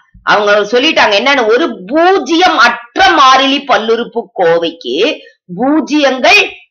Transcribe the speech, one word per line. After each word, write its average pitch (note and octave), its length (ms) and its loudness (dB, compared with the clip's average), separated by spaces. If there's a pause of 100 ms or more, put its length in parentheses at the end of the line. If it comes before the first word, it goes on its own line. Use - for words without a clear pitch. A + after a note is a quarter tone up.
(220)
அவங்க G#3 380 0
சொல்லிட்டாங்க A#3+ 240 0
என்னன்னு, B3 640 0
ஒரு A#3+ 380 -2
பூஜ்ஜியம் E4 720 0
அற்ற - 520 0
மாறிலி C#4 300 4
பல்லுறுப்புக்கோவைக்கு A3 1800 -2 (380)
பூஜ்ஜியங்கள் C#4+ 960 0 (200)